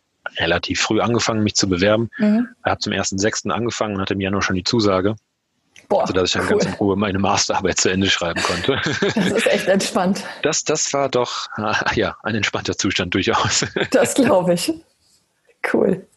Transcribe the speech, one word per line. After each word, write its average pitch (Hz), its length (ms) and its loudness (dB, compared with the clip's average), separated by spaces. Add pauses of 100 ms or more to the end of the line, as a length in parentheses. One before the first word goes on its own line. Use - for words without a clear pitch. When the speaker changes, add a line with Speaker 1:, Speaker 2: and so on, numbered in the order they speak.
(380)
Speaker 1:
relativ 87 420 -2
früh 107 220 0
angefangen, 110 420 0
mich 104 120 0
zu 104 120 0
bewerben. 104 500 2
Speaker 2:
Mhm. 214 300 2 (160)
Speaker 1:
Hab 190 180 -2
zum 208 120 -2
ersten 190 240 -4
sechsten 104 340 -2
angefangen 107 440 -2
und 95 60 -2
hatte 95 120 -2
im 98 80 -2
Januar 95 200 0
schon 95 140 0
die 90 80 -2
Zusage. 104 520 2 (760)
Speaker 2:
Boah, 196 120 2
Speaker 1:
Also, - 120 -2
dass 92 160 2
ich - 40 0
dann 101 100 -2
Speaker 2:
cool. 95 60 -2 (100)
Speaker 1:
ganz - 60 2
in 95 80 -4
Ruhe 98 220 2
meine 98 240 0
Masterarbeit 95 600 0
zu 107 100 2
Ende 95 200 2
schreiben 85 320 -2
konnte. 90 400 0
<laughs> - 340 0
Speaker 2:
Das 202 160 0
ist 220 160 0
echt - 200 0
entspannt. 190 560 0 (180)
Speaker 1:
Das, 156 220 0
das - 300 -2
war 139 160 0
doch, - 480 -2
<laughs> 107 380 -2
ja, 92 280 0
ein 110 120 -2
entspannter 101 420 -2
Zustand 95 360 -2
durchaus. - 520 0 (140)
<laughs> 240 120 -2
Speaker 2:
Das - 220 2
glaub 185 360 4
ich. 175 220 0 (1000)
Cool. - 460 2